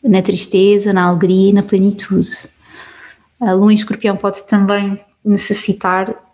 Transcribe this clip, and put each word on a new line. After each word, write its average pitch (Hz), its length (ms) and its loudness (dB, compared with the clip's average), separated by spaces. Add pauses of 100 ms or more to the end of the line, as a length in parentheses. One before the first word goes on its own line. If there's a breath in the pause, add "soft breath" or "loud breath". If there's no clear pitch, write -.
na 196 180 2
tristeza, 202 720 0
na 180 120 0
alegria 185 440 2
e 202 40 4
na 202 100 2
plenitude. 196 840 -2 (880 loud breath)
A 214 140 -2
lua 202 180 4
em 214 40 4
escorpião 208 400 -4
pode 196 300 -6
também 202 540 0 (240)
necessitar 202 880 -2 (200)